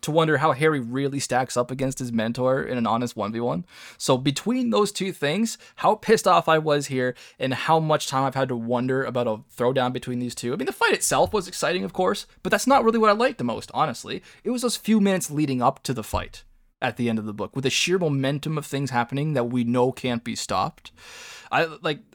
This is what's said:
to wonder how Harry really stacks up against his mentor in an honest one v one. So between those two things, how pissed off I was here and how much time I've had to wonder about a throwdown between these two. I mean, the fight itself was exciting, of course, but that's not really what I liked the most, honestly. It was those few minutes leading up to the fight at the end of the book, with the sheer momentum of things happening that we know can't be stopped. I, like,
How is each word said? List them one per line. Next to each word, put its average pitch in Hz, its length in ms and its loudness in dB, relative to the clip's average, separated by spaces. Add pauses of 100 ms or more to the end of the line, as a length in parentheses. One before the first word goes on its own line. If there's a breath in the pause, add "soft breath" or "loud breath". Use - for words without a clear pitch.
to - 80 -6
wonder 156 280 4
how 151 140 2
Harry 147 280 2
really 135 380 -4
stacks 127 380 -2
up 123 140 0
against 131 280 -4
his 123 140 -6
mentor 123 500 0
in - 140 -4
an 117 100 0
honest 117 300 0
one 107 160 -4
v 113 80 -4
one. 143 240 -2 (320 loud breath)
So - 220 2
between 208 500 -2
those 208 240 2
two 190 200 -4
things, 185 440 -2 (200 loud breath)
how 196 180 2
pissed 220 340 2
off 170 180 4
I 160 120 6
was 147 300 0
here 127 260 -2 (240 loud breath)
and 131 160 -2
how 160 260 4
much 156 280 0
time 135 160 0
I've 139 100 -2
had 135 140 0
to 127 80 -2
wonder 123 460 0
about 123 260 -2
a 107 100 -2 (180)
throwdown 127 380 0
between 123 240 -6
these 123 160 -6
two. 123 180 -4
I 151 40 -4
mean, 254 100 -4
the 370 60 -4
fight 453 200 2
itself - 400 2
was 185 160 -2
exciting, 180 360 -2
of 185 100 -8
course, 190 320 0 (160 soft breath)
but 185 80 -2
that's 202 160 2
not 240 180 6
really 226 140 4
what 220 120 6
I 202 40 6
liked 240 240 0
the 262 60 -4
most, 110 280 -4
honestly. - 500 -2 (220 loud breath)
It 208 60 -2
was 247 120 -2
those 240 140 0
few 214 240 4
minutes 190 300 2
leading 139 320 0
up 135 220 2
to 135 100 -2
the 110 100 -6
fight - 380 -6 (380)
at 123 160 -2
the 120 120 0
end 113 100 0
of 107 60 -4
the 107 100 -8
book, 104 220 -6
with 135 80 -6
the 131 60 2
sheer 180 280 0
momentum 147 580 0
of 143 80 -6
things 139 260 -4
happening 131 420 -2
that 123 180 2
we 123 140 0
know 123 260 2
can't 123 320 -4
be 113 140 -8
stopped. - 560 -4 (580 loud breath)
I, 151 140 2
like, 156 340 -4 (160)